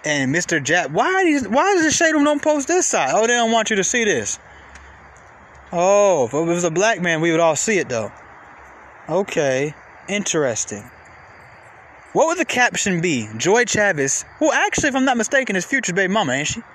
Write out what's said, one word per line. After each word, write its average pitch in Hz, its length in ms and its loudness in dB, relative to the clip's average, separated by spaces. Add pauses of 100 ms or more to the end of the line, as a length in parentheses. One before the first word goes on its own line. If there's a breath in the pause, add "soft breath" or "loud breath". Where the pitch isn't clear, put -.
and 139 280 -2
Mister 165 280 0
Jap? 156 300 0
Why 196 160 0
are 381 180 0
these, 285 240 0
why 302 260 2
does 339 100 2
the 311 80 2
Shade 320 200 2
Room 302 120 2
don't 294 180 0
post 302 260 0
this 349 180 2
side? 147 280 0
Oh, 202 80 4
they 226 60 2
don't 240 240 2
want 220 180 0
you 220 60 0
to 190 80 0
see 233 200 -2
this. 143 340 -2 (1400 loud breath)
Oh, 185 520 4
if 113 80 -8
it 147 60 0
was 170 240 0
a 175 60 0
black 190 300 0
man, 165 220 0
we 170 80 2
would 160 100 2
all 160 160 2
see 214 220 -2
it, 147 100 -2
though. 113 240 -6 (960)
Okay, 151 680 -2 (340)
interesting. 143 760 -4 (1300)
What 240 140 4
would 330 100 -2
the 349 80 -2
caption 196 560 0
be? 147 260 -2 (120)
Joy 190 260 2
Chavez, 190 600 -2 (120)
who 294 140 2
actually, 311 380 0
if 254 60 -4
I'm 262 100 2
not 269 100 2
mistaken, 233 400 -2
is 180 80 -2
Future's 247 300 -4
baby 190 180 0
mama, 196 200 0
ain't 143 160 -2
she? - 140 -8 (120)